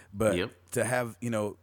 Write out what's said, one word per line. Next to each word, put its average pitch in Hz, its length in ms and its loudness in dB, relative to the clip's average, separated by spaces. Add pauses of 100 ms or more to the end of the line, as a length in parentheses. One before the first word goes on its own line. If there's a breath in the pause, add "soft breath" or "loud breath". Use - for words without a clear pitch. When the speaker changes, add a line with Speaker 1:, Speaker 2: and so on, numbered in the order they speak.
(140 loud breath)
Speaker 1:
But 101 240 4
Speaker 2:
Yep. 92 120 -2 (220)
Speaker 1:
to 117 140 0
have, 120 340 -2
you 120 80 -4
know, 107 340 -2